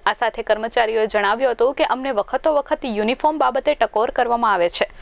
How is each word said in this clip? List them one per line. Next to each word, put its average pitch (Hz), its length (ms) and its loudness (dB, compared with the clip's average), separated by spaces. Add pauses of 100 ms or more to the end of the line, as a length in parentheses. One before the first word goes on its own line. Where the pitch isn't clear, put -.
આ 208 60 2
સાથે 226 300 -4
કર્મચારીઓએ 220 640 0
જણાવ્યું 214 480 0
હતું 254 200 2
કે - 200 0
અમને 262 240 -4
વખતો 277 360 -2
વખત 294 300 -2 (140)
યુનિફોર્મ 262 400 0
બાબતે 262 360 0
ટકોર 226 360 0
કરવામાં 233 420 0
આવે 175 160 2
છે, - 180 -2 (160)